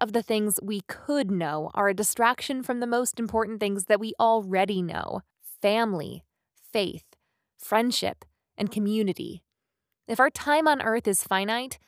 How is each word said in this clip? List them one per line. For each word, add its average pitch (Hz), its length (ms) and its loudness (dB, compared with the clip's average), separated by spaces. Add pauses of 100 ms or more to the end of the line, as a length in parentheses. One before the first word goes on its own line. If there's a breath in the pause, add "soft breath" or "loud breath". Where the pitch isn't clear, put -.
of 220 100 -8
the 226 100 0
things 214 400 0
we 202 200 -4
could 285 480 -2
know 156 420 -2
are 202 160 2
a 196 60 2
distraction 240 680 0
from 247 180 -4
the 240 60 -2
most 240 320 0
important 220 400 -2
things 202 280 -2
that 208 120 6
we 220 220 -6
already 196 640 2
know: 170 400 -6 (400)
family, 196 640 0 (280)
faith, - 640 -4 (400)
friendship, - 680 -2 (320)
and 214 120 -2
community. 208 720 -2 (640)
If 226 140 0
our 269 100 6
time 302 380 2
on 285 120 4
Earth 226 280 0
is 190 160 0
finite, 220 640 -2